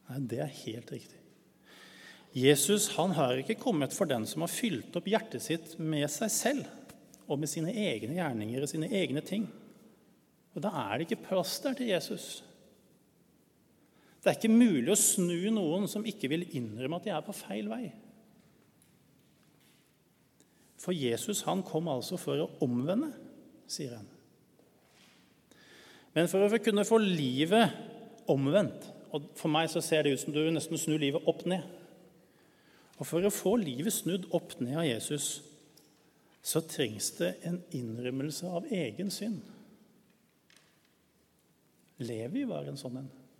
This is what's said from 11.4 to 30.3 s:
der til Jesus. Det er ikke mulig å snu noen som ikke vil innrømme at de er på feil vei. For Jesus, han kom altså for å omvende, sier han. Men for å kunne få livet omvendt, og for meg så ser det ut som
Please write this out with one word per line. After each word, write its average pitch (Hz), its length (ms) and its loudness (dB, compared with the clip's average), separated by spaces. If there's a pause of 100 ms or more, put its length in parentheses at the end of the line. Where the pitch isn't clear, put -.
der 269 160 -2
til 233 160 0
Jesus. - 340 -4 (1900)
Det - 80 4
er - 80 6
ikke 226 160 4
mulig 196 400 8
å 214 80 6
snu 175 560 2
noen 185 320 2
som 208 160 -4
ikke 202 240 -4
vil 160 140 0 (180)
innrømme 123 400 -4
at 175 80 -12
de 208 80 -2
er 151 80 -2
på 202 80 -10
feil 208 400 -6
vei. 233 140 -6 (3000)
For 180 120 -4
Jesus, 139 560 0
han 180 160 0
kom 170 280 -2
altså 131 280 -4
for 143 240 0
å - 60 -4 (140)
omvende, 170 500 0 (580)
sier 127 240 -8
han. 104 140 -16 (2000)
Men 165 120 6
for 190 160 4
å 214 160 4
kunne 208 280 4
få 226 120 8
livet 165 1300 2
omvendt, 143 580 2 (260)
og 147 140 -6 (100)
for 160 160 0
meg 160 160 2
så 175 120 -2
ser 156 200 2
det 143 140 4
ut - 80 -6
som 147 100 -4